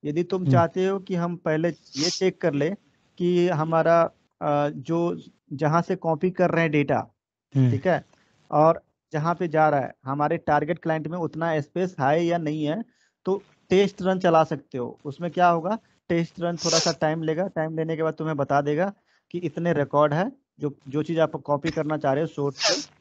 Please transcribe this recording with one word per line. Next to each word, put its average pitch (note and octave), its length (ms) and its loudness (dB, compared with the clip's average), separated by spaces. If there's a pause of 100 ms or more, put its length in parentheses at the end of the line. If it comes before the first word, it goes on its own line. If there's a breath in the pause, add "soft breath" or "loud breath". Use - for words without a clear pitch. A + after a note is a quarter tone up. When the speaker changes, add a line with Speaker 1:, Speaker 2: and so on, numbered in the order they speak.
Speaker 1:
यदि D3+ 200 -2
तुम F#3 180 -4
Speaker 2:
हम्म। D3+ 100 0
Speaker 1:
चाहते E3+ 340 2
हो G3 140 -2
कि F#3 160 -8
हम E3+ 220 -4
पहले D#3+ 320 -2
ये D#3+ 400 -6
check F#3 320 -2
कर E3 120 0
ले C#3+ 160 0 (480)
कि F3 300 2
हमारा, E3 540 4 (400)
अ, D3 280 0
जो E3 480 -2 (360)
जहाँ D#3 280 2
से F#3 140 -2
copy E3+ 360 -2
कर F3+ 200 2
रहे E3 100 2
हैं D#3+ 100 2
data, C#3+ 340 0 (480)
Speaker 2:
हम्म। B2+ 180 4
Speaker 1:
ठीक A2+ 160 0
है, E3 160 2 (480)
और D#3+ 300 4 (320)
जहाँ D#3+ 220 -2
पे F3+ 120 -4
जा D#3 220 4
रहा D3 100 2
है, A#2+ 140 -6 (120)
हमारे D3 320 -2
target D3+ 420 0
client D#3+ 280 -4
में E3+ 100 -8
उतना D#3+ 440 -2
space F#3 380 -6
है D3+ 260 2
या E3+ 120 0
नहीं D#3 280 -4
है, F3+ 180 -4 (420)
तो G3 160 -2 (280)
test G3 320 2
run F#3 180 0
चला E3 240 6
सकते C#3 340 -8
हो। A#2+ 280 -8
उसमें E3 260 -8
क्या F3+ 160 4
होगा, F3 300 2 (320)
Test E3+ 300 -2
run E3+ 180 -4
थोड़ा E3 220 0
सा E3 120 0 (100)
time D#3+ 220 0
लेगा, D#3+ 240 -2
Time D#3+ 300 -4
लेने D#3+ 180 -4
के D#3+ 80 -4
बाद D#3 100 -2
तुम्हें D#3 240 -6
बता C#3+ 240 0
देगा D3+ 300 -2 (400)
कि F3+ 80 -6
इतने E3+ 340 -2
record D3 400 2
है, F#3+ 180 0 (280)
जो, D3 140 -4 (140)
जो C#3+ 160 -2
चीज़ E3 160 -2
आप D#3 160 2
copy C#3+ 360 -4
करना D3+ 260 -4
चाह C#3+ 160 0
रहे D3+ 100 0
हो D#3+ 40 -4
सोर्स C#3+ 300 -6
से, - 320 -4 (120)